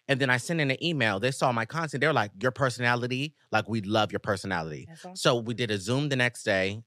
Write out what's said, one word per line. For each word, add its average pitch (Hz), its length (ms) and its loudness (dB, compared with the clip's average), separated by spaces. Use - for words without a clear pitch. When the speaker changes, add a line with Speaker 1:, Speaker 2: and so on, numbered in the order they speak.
Speaker 1:
and 135 140 2
then 131 100 2
I 127 60 4
sent 165 240 -2
in 139 100 2
an - 140 -4
email. 120 340 2
They 127 140 0
saw 139 180 2
my 117 140 0
content. 151 380 -4
They're 151 100 4
like, 110 180 2
"Your 127 120 2
personality, 123 840 0
like, 104 180 2
we 110 120 -2
love 104 320 2
your 98 80 -4
personality." 87 680 -4
Speaker 2:
That's - 160 -20
awesome. 180 120 -14
Speaker 1:
So 143 200 2
we 120 180 -4
did 113 180 -2
a 104 60 0
Zoom 127 300 -2
the 135 80 -2
next 123 280 0
day, 101 420 2